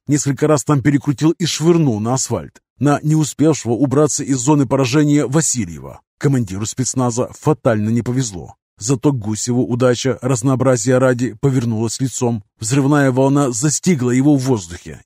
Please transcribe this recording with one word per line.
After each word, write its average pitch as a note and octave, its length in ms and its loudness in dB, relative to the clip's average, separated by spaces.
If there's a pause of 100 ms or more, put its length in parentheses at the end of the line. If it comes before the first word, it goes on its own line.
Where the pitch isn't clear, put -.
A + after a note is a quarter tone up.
Несколько C#3+ 400 -2
раз D3+ 180 2
там D3 160 2
перекрутил C#3+ 520 0
и F3 120 -4
швырнул D3+ 560 2
на A#2 140 -2
асфальт. G2+ 480 -6 (160)
На C#3+ 240 2
не D3+ 140 0
успевшего D3+ 560 0
убраться C#3 520 0
из C3+ 140 -2
зоны C#3+ 260 2
поражения C#3 600 2
Васильева. F#2 760 -4 (160)
Командиру A2 480 -2
спецназа B2 640 -4 (100)
фатально A2+ 520 0
не A#2 100 0
повезло. A#2 560 -6 (260)
Зато C#3 300 0
Гусеву A#2 520 -2
удача, B2 580 0
разнообразия B2+ 760 0
ради, B2+ 360 0
повернулась A#2 680 -2
лицом. A#2+ 420 -2 (160)
Взрывная C#3 540 2
волна C3+ 400 2
застигла C#3+ 580 0
его C3+ 260 4
в C3 60 0
воздухе F2 640 -6